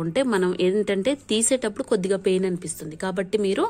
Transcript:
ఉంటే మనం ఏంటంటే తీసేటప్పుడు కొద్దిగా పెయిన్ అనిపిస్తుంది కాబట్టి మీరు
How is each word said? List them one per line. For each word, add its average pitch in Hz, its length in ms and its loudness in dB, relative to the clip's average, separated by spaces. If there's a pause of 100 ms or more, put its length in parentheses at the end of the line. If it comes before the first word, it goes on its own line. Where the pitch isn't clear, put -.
ఉంటే 165 200 0 (120)
మనం 180 180 2 (140)
ఏంటంటే 202 460 2 (200)
తీసేటప్పుడు 226 600 0
కొద్దిగా 190 340 2
పెయిన్ 190 240 2
అనిపిస్తుంది 160 440 -8 (100)
కాబట్టి 190 420 -2
మీరు 226 220 2